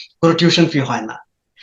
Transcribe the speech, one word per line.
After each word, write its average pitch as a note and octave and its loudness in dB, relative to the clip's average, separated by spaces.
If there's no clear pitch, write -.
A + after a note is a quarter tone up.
কোনো E3 4
টিউশন E3+ 2
ফি D3+ -2
হয় B2 -4
না। A2 -12